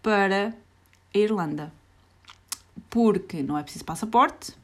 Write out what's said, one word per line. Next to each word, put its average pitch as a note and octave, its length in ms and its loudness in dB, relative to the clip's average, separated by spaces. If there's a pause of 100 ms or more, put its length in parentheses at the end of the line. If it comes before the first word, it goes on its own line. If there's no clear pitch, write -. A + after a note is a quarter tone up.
para G3+ 540 0 (580)
a G3 60 2
Irlanda, E3 540 -2 (1160)
porque F#3 540 2
não D3 160 -4
é D3 60 -6
preciso - 200 -16
passaporte A3 800 0